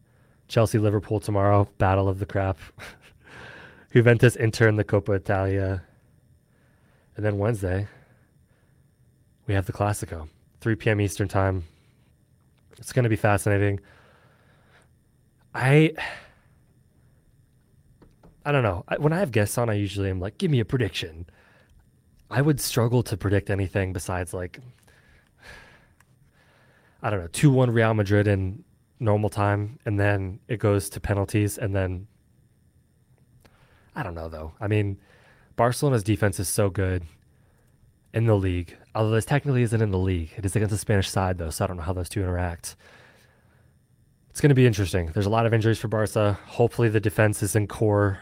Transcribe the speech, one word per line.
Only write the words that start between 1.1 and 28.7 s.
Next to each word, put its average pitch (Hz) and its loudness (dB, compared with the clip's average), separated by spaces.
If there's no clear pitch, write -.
tomorrow, 101 2
battle 98 2
of 95 -2
the 101 -4
crap. 95 -2
<laughs> - -20
Juventus, 120 6
Inter 113 2
in 107 2
the 107 2
Coppa 101 0
Italia. 95 -2
And 104 -6
then 104 0
Wednesday, 101 -2
we 107 -2
have 95 0
the - -6
Clasico, 87 -4
three 113 0
P 110 -2
M 104 2
Eastern 101 -2
time. 95 0
It's - -16
gonna 123 2
be 110 0
fascinating. 101 0
I, 147 4
I 147 -2
don't 139 2
know. 92 0
I, - -2
when 151 2
I 175 0
have 160 -2
guests 104 0
on, 120 0
I 107 0
usually 98 -2
am 92 -4
like, 92 -8
"Give 185 -2
me 135 2
a 107 0
prediction." 90 -6
I 127 0
would 143 2
struggle 117 0
to - -6
predict 98 0
anything 95 -2
besides, 90 -6
like, 90 -10
I 123 -4
don't 104 -2
know, 85 -10
two 151 4
one 127 4
Real 113 2
Madrid 104 2
in 98 -2